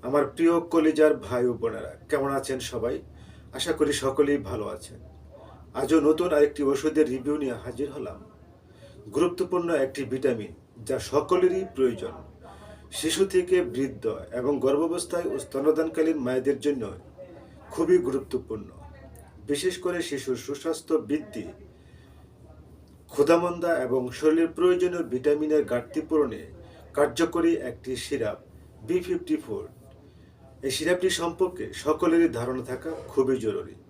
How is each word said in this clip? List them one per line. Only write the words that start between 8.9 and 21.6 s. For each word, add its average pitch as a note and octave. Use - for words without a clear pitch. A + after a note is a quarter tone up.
গুরুত্বপূর্ণ F3
একটি C3+
ভিটামিন B2+
যা C3
সকলেরই F3+
প্রয়োজন, B2
শিশু D#3+
থেকে F#3
বৃদ্ধ A#2+
এবং C#3
গর্ভাবস্থায় D#3+
ও C3
স্তন্যদানকালীন D#3
মায়েদের B2+
জন্য C#3
খুবই E3+
গুরুত্বপূর্ণ। A#2+
বিশেষ F3
করে F3
শিশুর C3
সুস্বাস্থ্য D#3
বৃদ্ধি, C3